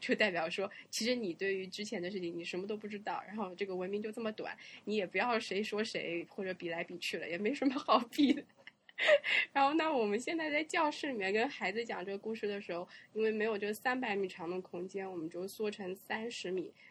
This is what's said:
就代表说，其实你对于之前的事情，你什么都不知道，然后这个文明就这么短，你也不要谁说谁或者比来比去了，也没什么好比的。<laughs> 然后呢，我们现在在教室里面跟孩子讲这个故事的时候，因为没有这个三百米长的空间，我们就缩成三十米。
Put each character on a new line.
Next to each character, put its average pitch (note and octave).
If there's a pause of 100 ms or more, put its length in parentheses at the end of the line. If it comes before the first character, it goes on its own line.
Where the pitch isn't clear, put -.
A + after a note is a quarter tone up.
就 B3
代 G#3+
表 E3
说， F#3+ (220)
其 -
实 B3+
你 G#3+
对 G3
于 F#3+
之 G#3
前 G3+
的 F3+
事 G#3
情， F3
你 E3+
什 F3+
么 F#3+
都 G#3+
不 G#3+
知 G#3
道， F3+
然 G#3
后 F#3
这 G3+
个 F#3+
文 F#3
明 G#3
就 G#3+
这 A#3
么 A3
短， - (280)
你 G#3
也 F#3+
不 F#3
要 A3
谁 G3
说 G#3+
谁 E3
或 G3+
者 F#3
比 F3+
来 E3
比 F3
去 -
了， D#3
也 E3+
没 G#3
什 -
么 B3+
好 D#4+ (120)
比 C#4+
的。 - (560)
<laughs> -
然 C#4
后 C#4
呢， D#4+
我 A3+
们 G#3
现 E4
在 D#4
在 D4+
教 D#4
室 D4+
里 C4
面 G3
跟 A3
孩 G#3+
子 A3+
讲 G3
这 G3
个 G3
故 A3
事 A3
的 G3+
时 G3+
候， F3 (240)
因 G#3+
为 A3
没 G#3+
有 A3
这 G#3
个 G#3+
三 B3+
百 G#3+
米 G3
长 F3+
的 F#3
空 F#3
间， F#3+
我 F#3
们 D#3+
就 F3
缩 G#3
成 F#3+
三 A3
十 F#3+
米。 F#3 (180)